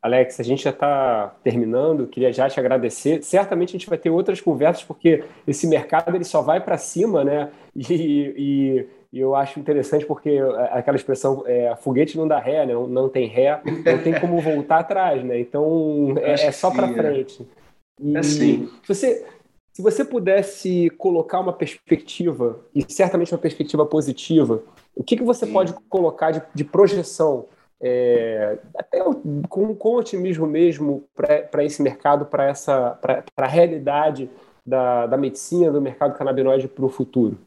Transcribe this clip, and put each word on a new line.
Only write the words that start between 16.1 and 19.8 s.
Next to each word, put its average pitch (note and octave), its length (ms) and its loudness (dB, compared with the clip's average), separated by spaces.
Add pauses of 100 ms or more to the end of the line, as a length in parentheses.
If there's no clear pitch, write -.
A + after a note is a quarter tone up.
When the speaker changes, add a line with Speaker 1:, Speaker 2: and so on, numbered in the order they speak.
Speaker 1:
é, D3 160 0
Speaker 2:
Acho D3 100 2
Speaker 1:
é D3+ 40 4
Speaker 2:
que C#3+ 40 2
Speaker 1:
só F#3 180 0
pra B2+ 180 0
Speaker 2:
sim, A#2+ 60 -4
é. A#2 40 -4
Speaker 1:
frente. C3+ 500 -4 (540)
E D3 160 0
Speaker 2:
É D3+ 60 0
sim. C3 440 2 (140)
Speaker 1:
se - 60 -20
você, A#3 380 0 (460)
se - 100 -14